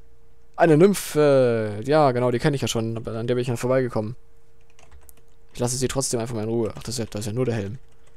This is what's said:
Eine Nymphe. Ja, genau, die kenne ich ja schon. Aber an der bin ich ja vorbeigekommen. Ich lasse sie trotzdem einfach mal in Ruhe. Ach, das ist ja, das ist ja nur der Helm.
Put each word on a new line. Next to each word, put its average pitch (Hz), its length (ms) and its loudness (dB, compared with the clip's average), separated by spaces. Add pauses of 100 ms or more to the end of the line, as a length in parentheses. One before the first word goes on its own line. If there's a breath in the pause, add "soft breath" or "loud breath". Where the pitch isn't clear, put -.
(560)
Eine 156 200 8
Nymphe. 135 1080 4
Ja, 147 260 6
genau, 123 220 2
die 120 80 2
kenne 151 160 2
ich 127 60 -4
ja 113 60 0
schon. 113 280 -2
Aber 113 160 -8
an 113 160 -6
der 123 80 2
bin 123 60 0
ich 123 60 -4
ja 120 80 0
vorbeigekommen. 123 600 0 (1400)
Ich - 60 -6
lasse 123 160 0
sie 127 120 -2
trotzdem 131 300 -2
einfach 117 160 -6
mal 107 80 -4
in 110 60 -4
Ruhe. 113 280 0
Ach, - 60 -12
das 117 140 -8
ist - 20 -6
ja, 113 60 -2
das 104 160 -8
ist 110 60 -6
ja 104 60 -6
nur 123 120 -2
der 120 100 0
Helm. 107 240 -6 (380)